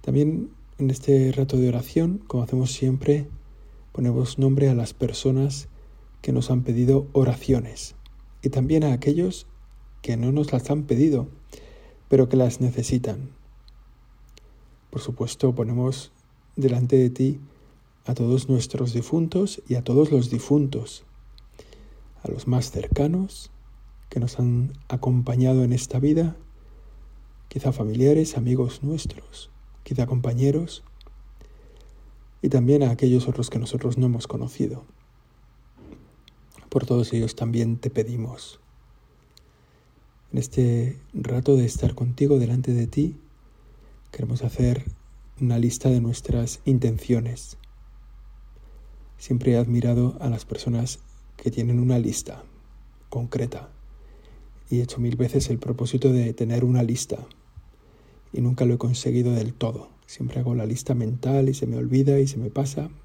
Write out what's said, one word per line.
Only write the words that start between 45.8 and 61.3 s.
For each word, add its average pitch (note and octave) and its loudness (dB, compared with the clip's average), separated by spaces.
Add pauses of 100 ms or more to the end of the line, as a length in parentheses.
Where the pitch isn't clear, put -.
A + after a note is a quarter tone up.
de B2 4
nuestras A#2 -2
intenciones. A#2+ 0 (1600)
Siempre B2 0
he A#2 4
admirado A#2+ 2
a C#3 -4
las A2+ -4
personas A#2+ -4 (380)
que - -2
tienen A#2+ 0
una B2 4
lista - -4 (680)
concreta B2 -6 (960)
y A#2+ 0
he - 0
hecho B2 -6
mil A#2+ -2
veces B2+ 0
el A#2 -2
propósito B2+ 0
de A#2+ 0
tener A#2+ -2
una B2 2
lista - -4 (1080)
y - -4
nunca B2 2
lo A#2+ 4
he A#2+ -2
conseguido A#2+ 0
del A2+ -2
todo. A#2 -8 (180)
Siempre B2+ -8
hago B2 -2
la A2 -2
lista B2 -4
mental B2+ 0